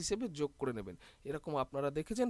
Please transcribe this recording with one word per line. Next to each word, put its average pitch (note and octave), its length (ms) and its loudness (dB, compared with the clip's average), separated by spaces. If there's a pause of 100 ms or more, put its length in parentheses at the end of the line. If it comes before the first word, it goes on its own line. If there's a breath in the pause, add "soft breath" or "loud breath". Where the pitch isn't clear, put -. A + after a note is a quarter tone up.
হিসেবে A3 240 0 (140)
যোগ D3 120 2 (100)
করে C3 160 2
নেবেন। F#2+ 180 -6 (340 soft breath)
এরকম D3+ 240 -4 (100)
আপনারা C#3 340 0
দেখেছেন A3+ 320 2